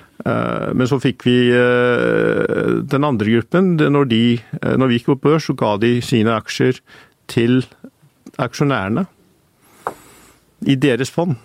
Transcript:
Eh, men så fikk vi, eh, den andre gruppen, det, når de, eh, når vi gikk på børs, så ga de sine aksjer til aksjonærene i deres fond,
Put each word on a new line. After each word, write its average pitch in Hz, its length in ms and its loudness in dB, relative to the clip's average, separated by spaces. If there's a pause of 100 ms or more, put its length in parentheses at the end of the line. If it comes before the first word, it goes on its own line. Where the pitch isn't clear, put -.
(280)
Eh, 113 500 -4
men 123 140 0
så 135 100 -2
fikk - 240 -4
vi, 123 140 4 (160)
eh, 117 1200 0 (100)
den 139 220 -2
andre 110 300 0
gruppen, 180 440 0
det, 147 140 2
når 139 180 2
de, 113 100 2 (380)
eh, - 160 0
når 131 140 2
vi 120 80 2
gikk - 160 -4
på 131 100 -14
børs, 151 240 2
så 139 80 -2
ga 110 240 0
de 120 140 2 (100)
sine 113 320 2
aksjer - 460 -2 (480)
til 123 320 2 (800)
aksjonærene 127 640 -2 (1600)
i 139 140 2
deres 131 340 0
fond, 170 320 -2